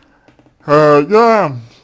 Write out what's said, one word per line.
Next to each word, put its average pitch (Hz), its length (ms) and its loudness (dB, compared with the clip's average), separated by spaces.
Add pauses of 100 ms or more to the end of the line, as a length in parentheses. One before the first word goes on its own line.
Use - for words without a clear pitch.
(680)
Э, 147 420 2
я 208 480 0 (280)